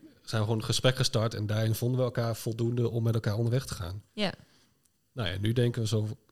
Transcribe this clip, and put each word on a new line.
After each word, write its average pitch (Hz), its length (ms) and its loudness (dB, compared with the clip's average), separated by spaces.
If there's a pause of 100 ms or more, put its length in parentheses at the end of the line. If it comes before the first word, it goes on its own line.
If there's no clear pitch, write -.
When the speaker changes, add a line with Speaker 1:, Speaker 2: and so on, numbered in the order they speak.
(220)
Speaker 1:
zijn - 180 -2
we 104 60 0
gewoon 113 120 0
een 107 80 -4
gesprek 127 300 2
gestart 113 380 0
en 107 120 -4
daarin 110 280 0
vonden 123 240 0
we 127 60 2
elkaar 117 320 -2
voldoende 117 520 -2
om 113 140 0
met 113 120 4
elkaar 110 220 0
onderweg 117 300 2
te - 80 -8
gaan. 95 280 -8 (100)
Speaker 2:
Ja. 208 200 -2 (800)
Speaker 1:
Nou 110 160 -2
ja, 90 100 -2
nu 110 140 2
denken 120 300 2
we 107 60 0
zo 107 200 0 (240)